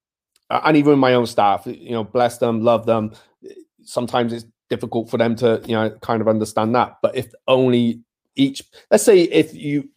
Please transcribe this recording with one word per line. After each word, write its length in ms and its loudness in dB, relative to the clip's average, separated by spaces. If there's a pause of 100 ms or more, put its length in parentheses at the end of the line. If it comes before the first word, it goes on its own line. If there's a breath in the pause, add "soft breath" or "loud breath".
(480)
a-, 180 -2
and 120 4
even 200 4
my 140 4
own 140 2
staff, 400 0
you 240 -14
know, 140 -4
bless 340 -2
them, 240 -2
love 240 2
them. 260 -2 (720 soft breath)
Sometimes 480 -4
it's 140 -12 (240)
difficult 400 -6
for 80 -4
them 180 0
to, 300 0
you 80 -4
know, 160 0 (100)
kind 220 -4
of 60 0
understand 460 -2
that. 280 0
But 120 -2
if 160 -6 (180)
only 520 2 (340)
each, 280 -2 (280 soft breath)
let's 140 4
say 200 6
if 280 0
you 440 -6